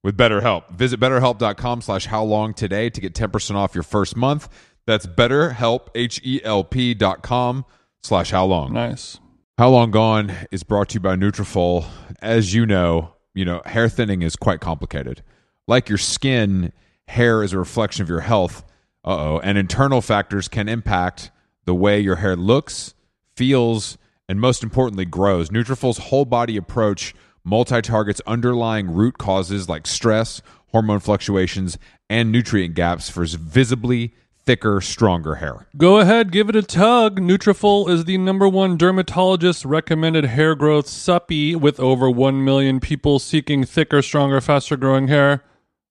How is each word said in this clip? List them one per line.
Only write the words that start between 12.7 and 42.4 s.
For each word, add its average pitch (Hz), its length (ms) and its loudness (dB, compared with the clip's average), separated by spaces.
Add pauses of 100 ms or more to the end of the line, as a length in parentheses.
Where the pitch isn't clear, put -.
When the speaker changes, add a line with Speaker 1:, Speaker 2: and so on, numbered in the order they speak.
Speaker 1:
you 95 100 -4
know, 87 220 -4
hair 117 240 0
thinning 104 320 -2
is 82 160 -4
quite 90 240 -2
complicated. 73 600 -8 (460)
Like 123 220 2
your 101 80 0
skin, 101 720 -2 (380)
hair 117 340 2
is 92 80 -4
a 95 80 -2
reflection 104 440 -4
of 82 60 -4
your 82 120 -2
health. 95 420 0 (400)
Uh-oh. 78 400 -2
And 101 140 0
internal 127 440 0
factors 101 460 -2
can 107 220 -6
impact 98 600 -4 (360)
the 90 100 0
way 101 240 2
your 95 180 0
hair 92 200 -2
looks, 110 560 -2 (420)
feels, 120 640 0 (320)
and 98 100 -2
most 123 240 0
importantly, 110 420 -2
grows. 87 440 0
Nutrafol's 120 480 -2
whole 135 280 0
body 117 320 -2
approach 101 560 -2 (300)
multi-targets 110 840 0
underlying 113 680 -2
root 110 240 2
causes 95 500 -4
like 78 200 -8
stress, 113 540 -2 (260)
hormone 107 320 0
fluctuations, 95 800 -2 (320)
and 113 220 0
nutrient 104 440 0
gaps 85 340 -2
for 87 140 -4
s-, 82 100 -4
visibly 117 800 0 (320)
thicker, 107 360 2
stronger 82 540 0
hair. 64 320 -10 (100)
Speaker 2:
Go 185 220 8
ahead, 208 320 4
give 208 180 2
it 214 60 -2
a 214 80 4
tug. 214 560 4
Nutrafol 196 680 2
is 165 180 2
the 190 120 0
number 190 320 2
one 185 280 2
dermatologist 180 840 2
recommended 160 600 0
hair 151 300 2
growth 147 320 2
suppy 170 680 0
with 147 240 2
over 131 300 4
one 135 340 2